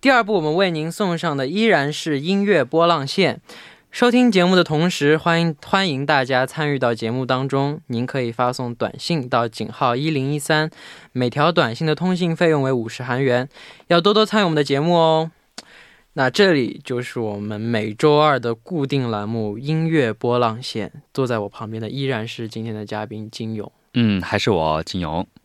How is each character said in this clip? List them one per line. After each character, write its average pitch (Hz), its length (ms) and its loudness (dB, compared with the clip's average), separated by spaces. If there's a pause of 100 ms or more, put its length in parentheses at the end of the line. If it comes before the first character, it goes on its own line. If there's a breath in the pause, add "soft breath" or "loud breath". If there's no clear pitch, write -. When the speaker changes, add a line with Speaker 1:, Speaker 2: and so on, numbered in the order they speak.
Speaker 1:
第 262 80 4
二 247 140 4
部 208 100 -2
我 185 80 2
们 151 140 0
为 185 160 2
您 160 200 -4
送 180 240 -2
上 156 220 -2
的 131 100 -2
依 180 140 -2
然 156 320 4
是 143 260 -2
音 190 240 0
乐 190 200 2
波 160 240 2
浪 156 180 2
线。 139 340 0 (520 loud breath)
收 - 180 2
听 247 220 6
节 185 120 4
目 185 120 4
的 180 80 6
同 160 260 0
时， 151 260 2
欢 165 240 2
迎， 165 240 0
欢 190 240 2
迎 143 200 -2
大 143 180 4
家 127 180 2
参 147 300 -2
与 135 60 -2
到 120 160 2
节 113 160 -4
目 131 120 -2
当 131 240 0
中。 139 380 -2
您 120 180 -4
可 131 160 -4
以 120 120 -4
发 123 200 0
送 123 220 -6
短 113 240 -6
信 147 320 -4
到 120 180 2
井 110 240 -8
号 123 240 0
一 147 140 -2
零 139 240 -2
一 147 60 -2
三， 156 320 0 (400 loud breath)
每 127 180 0
条 147 220 2
短 139 240 0
信 165 100 -4
的 156 80 2
通 180 240 -2
信 165 180 -2
费 170 140 2
用 147 140 2
为 135 80 0
五 113 180 -2
十 - 140 -12
韩 127 200 -2
元。 127 240 2 (420 loud breath)
要 170 120 4
多 202 100 4
多 220 140 4
参 214 160 0
与 - 40 4
我 175 40 0
们 156 60 0
的 151 80 2
节 139 160 0
目 170 160 2
哦。 160 340 4 (840 loud breath)
那 131 180 0
这 196 200 4
里 139 320 0
就 123 160 -4
是 123 200 -8
我 107 180 -4
们 104 240 -6
每 110 320 -2
周 151 240 4
二 151 220 4
的 120 160 -4
固 147 320 -6
定 135 240 0
栏 104 180 -4
目 110 300 -4
《音 160 280 -2
乐 147 240 2
波 120 280 0
浪 117 200 0
线》， 110 320 -8 (220)
坐 131 140 -2
在 117 100 -2
我 101 100 -4
旁 107 220 -12
边 113 100 -8
的 110 80 -8
依 135 180 -6
然 117 220 -4
是 113 220 -10
今 113 160 -8
天 113 80 -8
的 107 100 -8
嘉 107 220 -8
宾 107 240 -12
金 110 240 -8
勇。 107 180 -10 (220)
Speaker 2:
嗯， 107 280 2
还 101 180 0
是 - 100 -2
我， 80 340 0
金 - 180 -6
勇。 82 260 -6 (180)